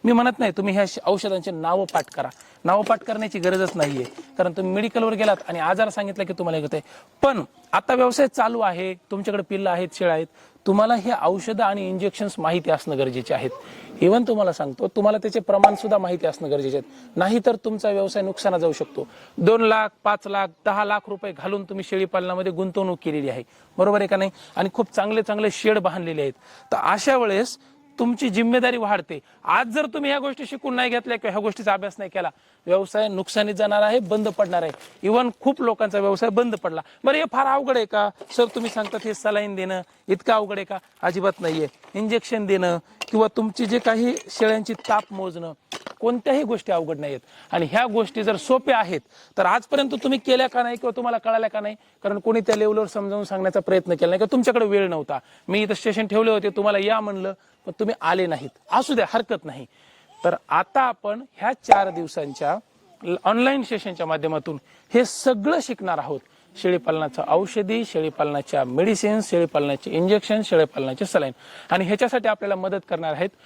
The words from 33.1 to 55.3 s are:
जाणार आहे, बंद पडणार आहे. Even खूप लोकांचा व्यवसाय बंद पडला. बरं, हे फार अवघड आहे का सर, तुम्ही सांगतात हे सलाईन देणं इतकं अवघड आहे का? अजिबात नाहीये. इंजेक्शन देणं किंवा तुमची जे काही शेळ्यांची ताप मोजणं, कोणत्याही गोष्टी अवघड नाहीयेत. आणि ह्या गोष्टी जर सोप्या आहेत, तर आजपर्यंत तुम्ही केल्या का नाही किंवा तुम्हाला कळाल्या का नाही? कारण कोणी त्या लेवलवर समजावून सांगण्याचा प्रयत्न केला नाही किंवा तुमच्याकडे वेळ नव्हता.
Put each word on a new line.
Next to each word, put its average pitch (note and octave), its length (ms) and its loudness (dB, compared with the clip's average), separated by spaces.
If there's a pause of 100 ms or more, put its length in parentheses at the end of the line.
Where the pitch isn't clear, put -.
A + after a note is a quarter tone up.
जाणार G#3 280 2
आहे, G#3+ 160 4
बंद G#3+ 300 0
पडणार F3+ 340 0
आहे. D#3 100 0 (360)
Even A#3+ 220 4 (100)
खूप C4+ 220 0
लोकांचा G#3+ 380 0
व्यवसाय G3 280 2
बंद A3+ 260 2
पडला. E3 260 -4 (240)
बरं, C#4 120 4
हे D#4 160 0
फार C4+ 140 2
अवघड C4+ 300 2
आहे A3+ 100 2
का G#3 240 0 (260)
सर, A#3+ 80 4
तुम्ही A#3 260 -4
सांगतात G#3+ 340 -4
हे A3 100 -4
सलाईन G#3 400 -2
देणं F#3 280 -4 (260)
इतकं G3 240 2
अवघड G#3 240 0
आहे G3 80 -6
का? F#3+ 140 -8 (240)
अजिबात F3+ 380 0
नाहीये. D#3+ 260 -2 (280)
इंजेक्शन G#3+ 520 -2
देणं F#3 320 2 (300)
किंवा A3 180 4 (100)
तुमची A3 300 -2
जे A3 120 0
काही A#3 380 2 (140)
शेळ्यांची A3 440 0
ताप G#3+ 360 -2
मोजणं, E3+ 420 -10 (480)
कोणत्याही B3 420 0
गोष्टी G#3+ 300 -4
अवघड E3 260 -2
नाहीयेत. C#3+ 220 -8 (320)
आणि E3+ 180 0
ह्या A3+ 160 2
गोष्टी A3 360 -2
जर G#3 140 2
सोप्या C4 420 2
आहेत, F3+ 220 -2 (380)
तर F#3+ 80 4
आजपर्यंत B3 440 2 (120)
तुम्ही C4+ 160 0
केल्या B3+ 300 2
का B3 140 0
नाही A#3+ 140 -2
किंवा A#3+ 200 -4
तुम्हाला A#3+ 220 -2
कळाल्या A3+ 320 0
का G#3+ 100 -4
नाही? G#3 140 -8 (280)
कारण G3+ 160 -2
कोणी A3+ 220 2
त्या G#3+ 160 2
लेवलवर G#3+ 300 2
समजावून G3+ 380 -6
सांगण्याचा F#3+ 360 0
प्रयत्न F3+ 340 2
केला E3+ 160 2
नाही F#3 80 2
किंवा G3+ 140 2
तुमच्याकडे A#3+ 320 4
वेळ G3 240 2
नव्हता. D3+ 300 -4 (300)